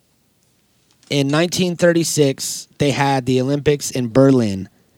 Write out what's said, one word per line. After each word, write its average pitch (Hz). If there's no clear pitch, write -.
in 139
nineteen 170
thirty-six, 160
they 143
had 135
the 127
Olympics 143
in 123
Berlin. 113